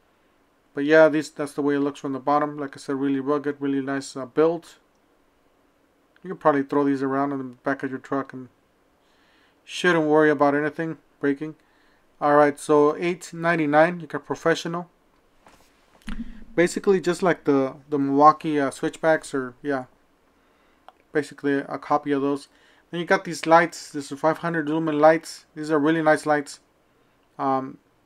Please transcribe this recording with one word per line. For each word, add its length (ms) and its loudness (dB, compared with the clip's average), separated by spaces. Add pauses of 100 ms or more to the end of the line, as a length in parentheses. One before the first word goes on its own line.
(760)
But 100 -4
yeah, 260 8
this, 180 -2
that's 240 -8
the 80 -8
way 140 0
it 60 0
looks 200 -4
from 140 -8
the 40 -8
bottom. 380 0
Like 180 -10
I 40 -18
said, 180 -6
really 240 -2
rugged, 400 -4
really 220 -2
nice, 340 -8
uh, 80 -10
build. 520 -2 (1500)
You 80 -16
can 80 -12
probably 240 2
throw 220 0
these 180 0
around 300 -4
in 60 -8
the 60 -10
back 380 -6
of 80 -6
your 80 -10
truck 340 -8
and 160 -16 (1160)
shouldn't 420 0
worry 240 6
about 240 2
anything 420 -4 (240)
breaking. 360 -4 (640)
All 140 4
right, 220 6
so 380 4
eight 380 -6
ninety-nine, 640 2
you 60 -14
got 180 -10
professional. 640 -4 (1700)
Basically 480 0
just 200 -4
like 220 0
the, 300 0 (160)
the 80 -2
Milwaukee, 600 4
uh, 120 -2
switchbacks, 640 -2
or 280 -8
yeah, 220 -6 (1300)
basically 420 -4
a 220 -6
copy 360 -2
of 100 -2
those. 260 -4 (420)
Then 100 -8
you 60 -6
got 180 0
these 200 -10
lights. 460 2
This 200 -10
is 80 -10
five 200 0
hundred 320 -4
lumen 280 -2
lights. 460 2 (100)
These 160 -10
are 80 2
really 240 0
nice 220 2
lights. 360 -2 (800)
Um, 380 -4 (300)